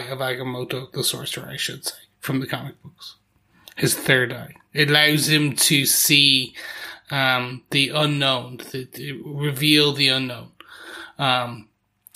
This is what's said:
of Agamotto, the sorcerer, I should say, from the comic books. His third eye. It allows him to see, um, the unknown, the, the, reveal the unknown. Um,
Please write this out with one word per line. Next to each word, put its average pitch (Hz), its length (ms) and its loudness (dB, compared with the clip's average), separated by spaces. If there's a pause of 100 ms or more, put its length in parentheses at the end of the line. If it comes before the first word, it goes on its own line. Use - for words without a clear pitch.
of 131 120 -8
Agamotto, 127 720 -6
the 135 120 -4
sorcerer, - 460 -4
I 139 60 -12
should - 280 -8
say, - 100 -6 (260)
from 131 200 -2
the 135 60 -6
comic 135 360 -8
books. - 340 -20 (600)
His - 180 0
third 127 380 2
eye. - 220 -12 (180)
It 147 180 2
allows 151 380 4
him 147 280 2
to 139 280 4
see, 139 720 4 (560)
um, 127 600 0
the 139 200 2
unknown, 135 680 0 (140)
the, 131 180 -8
the, 143 220 -12 (120)
reveal 147 680 2
the 135 160 2
unknown. 127 440 -4 (680)
Um, 123 500 -2 (480)